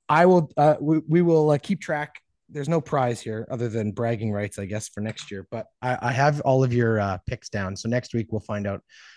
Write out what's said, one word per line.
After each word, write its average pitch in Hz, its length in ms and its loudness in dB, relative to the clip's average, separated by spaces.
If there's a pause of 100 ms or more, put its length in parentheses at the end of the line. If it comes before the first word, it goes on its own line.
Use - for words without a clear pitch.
I 160 160 6
will, 180 320 6
uh, 147 240 6
we, 156 260 2
we 165 140 4
will, 160 300 4
uh, 147 60 4
keep 180 220 -4
track. 151 360 -6 (340)
There's 143 180 -8
no 165 140 2
prize 123 400 0
here 110 280 -8
other 120 200 -4
than 107 240 -2
bragging 113 400 -2
rights, 104 260 -4
I 98 60 -8
guess, 107 240 -8
for - 100 -14
next 107 320 -8
year. 95 180 -12
But 113 180 -10 (140)
I, 127 200 -2
I 120 100 -2
have 143 300 2
all 131 240 4
of 120 80 0
your, 113 260 2
uh, 95 280 -2
picks - 200 -8
down. 98 300 -6
So - 100 -8
next 120 260 -4
week 113 180 -4
we'll 107 100 -4
find 101 260 -6
out, 98 160 -6 (340)